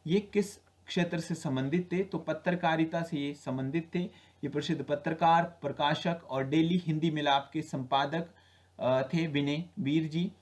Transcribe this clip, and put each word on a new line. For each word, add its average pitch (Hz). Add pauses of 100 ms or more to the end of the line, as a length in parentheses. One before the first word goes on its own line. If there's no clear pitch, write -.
ये 180
किस 202
क्षेत्र -
से 165
संबंधित 139
थे? 180
तो 190
पत्रकारिता 160
से 160
ये 143
संबंधित 143
थे। 175 (440)
ये 143
प्रसिद्ध 147
पत्रकार, 165
प्रकाशक 156 (100)
और 135
डेली 165
हिंदी 156
मिलाप 143
के 156
संपादक, 143 (500)
अ, 131 (120)
थे 165
विनय 143 (140)
वीर 156
जी। 175 (100)